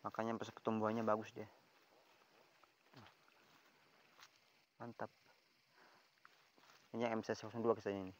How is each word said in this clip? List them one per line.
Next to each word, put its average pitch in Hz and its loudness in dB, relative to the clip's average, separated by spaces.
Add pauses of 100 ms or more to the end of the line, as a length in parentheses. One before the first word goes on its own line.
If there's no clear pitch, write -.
Makanya 113 -2
proses 110 -8
pertumbuhannya 110 2
bagus 110 4
dia. 110 -8 (3250)
Mantap. 117 -8 (1800)
Ini 117 2
yang 113 2
M - -4
C 113 0
C - -12
kosong 110 -8
dua 113 6
guys 95 -14
ini. 95 -2 (120)